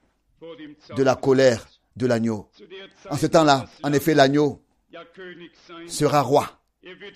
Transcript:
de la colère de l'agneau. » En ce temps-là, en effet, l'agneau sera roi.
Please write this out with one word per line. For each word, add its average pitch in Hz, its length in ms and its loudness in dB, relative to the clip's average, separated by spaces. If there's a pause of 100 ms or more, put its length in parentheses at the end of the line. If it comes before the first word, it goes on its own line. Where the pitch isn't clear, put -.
(960)
de 135 60 0
la 131 120 4
colère 131 540 2 (280)
de 117 100 -4
l'agneau. » 113 440 -4 (600)
En 143 60 -6
ce 151 100 -2
temps-là, 147 400 2 (160)
en 143 100 -4
effet, 147 220 0
l'agneau 143 480 2 (1200)
sera 147 360 0
roi. 131 380 -2 (560)